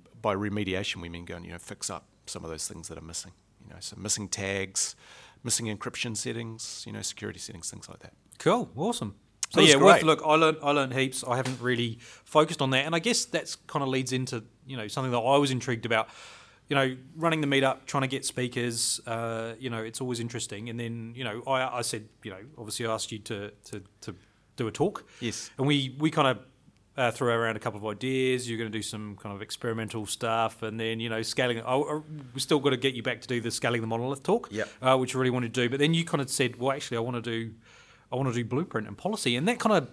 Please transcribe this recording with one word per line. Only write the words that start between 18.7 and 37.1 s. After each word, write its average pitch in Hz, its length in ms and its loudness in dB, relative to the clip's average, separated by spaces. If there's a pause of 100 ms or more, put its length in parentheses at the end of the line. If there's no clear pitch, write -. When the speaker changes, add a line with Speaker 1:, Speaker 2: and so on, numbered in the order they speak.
Speaker 2:
uh, 113 540 -4
you 127 100 -6
know, 113 140 -4
it's 113 160 -8
always 123 180 -2
interesting. 113 500 -6
And 117 120 -6
then, 117 340 -8
you 127 80 -10
know, 117 240 -6
I, 131 320 0
I 120 40 -2
said, 110 260 -6 (160)
you 101 80 -10
know, 92 80 -14 (180)
obviously 113 280 -4
I 113 60 0
asked 110 200 -4
you 107 80 -8
to, 101 320 -8 (140)
to, 104 160 -12 (180)
to 90 160 -10 (400)
do 123 100 -2
a 104 60 -2
talk. - 360 -2 (120)
Speaker 1:
Yes. - 280 -6 (100)
Speaker 2:
And 135 100 0
we, 135 320 2
we 156 100 2
kinda, 139 300 2 (560)
uh, 123 160 2
threw 123 160 0
around 117 260 2
a 110 60 -8
couple 104 180 -6
of 104 80 -8
ideas. 127 640 0
You're 110 80 -4
gonna 113 120 -4
do 107 120 -4
some 104 340 -8
kind 101 160 -12
of 98 100 -10
experimental 113 640 -4
stuff, 113 580 0
and 110 160 -6
then, 113 180 -2
you 117 100 -4
know, 113 140 -2
scaling. 120 380 0
I, 123 160 0
I, 151 240 0 (340)
we 135 60 -4
still 151 180 4
gotta 131 200 2
get 131 160 0
you 117 100 -8
back 120 160 -4
to - 80 -12
do 123 120 -2
the 113 120 -4
scaling 117 300 0
the 113 40 -4
monolith 120 380 -4
talk, 233 260 2
Speaker 1:
Yep. 104 180 -4 (140)
Speaker 2:
uh, 131 140 8
which 127 180 0
I 131 40 0
really 127 120 4
wanted 123 240 -2
to 127 80 2
do. 120 80 2
But 135 80 -2
then 156 160 4
you 165 100 2
kinda 143 220 -2
said, 120 320 0
"Well, 131 140 0
actually, 139 240 -6
I 117 40 0
wanna 120 200 -4